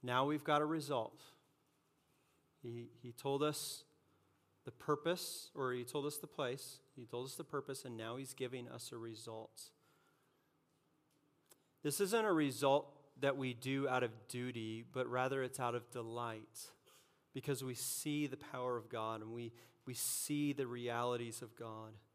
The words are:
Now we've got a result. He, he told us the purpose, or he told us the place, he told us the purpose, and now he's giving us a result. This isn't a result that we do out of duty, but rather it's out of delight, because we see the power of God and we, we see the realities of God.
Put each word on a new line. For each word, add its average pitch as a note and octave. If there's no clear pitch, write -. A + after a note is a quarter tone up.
Now B2
we've D3
got D3+
a D3+
result. C#3+
He, A#2
he B2
told C#3
us -
the C3
purpose, D#3
or C3
he B2
told C#3
us D3
the -
place, C3
he B2
told B2
us C3+
the -
purpose, C3+
and A#2+
now A2+
he's C3
giving B2
us B2
a B2
result. A2
This D3
isn't G#3+
a G#3
result C#3
that C#3
we C3
do C3+
out B2+
of A#2
duty, A#2
but B2+
rather C3
it's B2+
out A#2+
of A#2+
delight, A#2
because C3+
we B2+
see D3
the B2+
power B2+
of A2
God A2
and A2
we, A#2
we C3
see D3
the C3+
realities A#2+
of A2+
God. A2